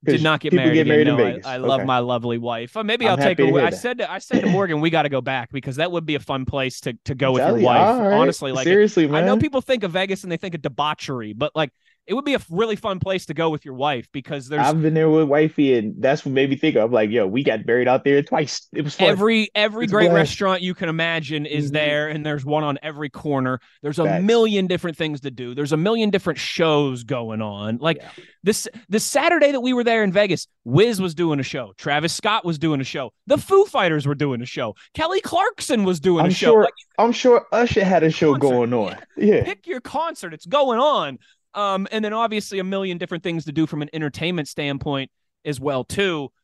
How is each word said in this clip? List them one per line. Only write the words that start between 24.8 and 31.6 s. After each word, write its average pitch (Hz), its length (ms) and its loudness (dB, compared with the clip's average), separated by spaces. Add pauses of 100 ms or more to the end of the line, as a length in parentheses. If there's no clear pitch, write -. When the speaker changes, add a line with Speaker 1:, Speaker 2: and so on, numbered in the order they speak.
Speaker 2:
things 151 260 -6
to 139 100 -10
do. 123 220 -10
There's 143 200 -2
a 156 40 0
million 214 320 0
different 180 300 -2
shows 147 640 0
going 113 380 -6
on. 104 380 -6
Like, 151 180 -2
Speaker 1:
Yeah. - 120 -20 (320)
Speaker 2:
this, - 280 -2 (180)
this 208 160 -2
Saturday 294 480 2
that 277 80 -2
we 254 140 0
were 240 100 0
there 226 220 2
in 180 80 0
Vegas, 196 340 0 (160)
Wiz 185 380 4
was 175 120 -2
doing 151 280 0
a - 20 -4
show. 123 340 -8